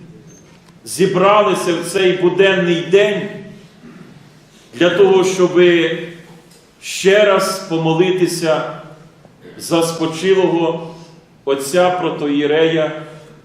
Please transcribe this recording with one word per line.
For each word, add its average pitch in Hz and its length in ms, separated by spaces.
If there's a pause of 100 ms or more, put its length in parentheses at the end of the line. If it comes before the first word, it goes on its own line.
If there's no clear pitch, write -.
(840)
зібралися 185 880
в 170 120
цей 190 260
буденний 175 680
день 196 480 (1400)
для 170 160
того, 190 340
щоб 175 380 (1200)
ще 208 440
раз 190 340
помолитися 160 1200 (760)
за 165 260
спочилого 165 1080 (520)
отця 156 440
протоієрея 156 1000 (540)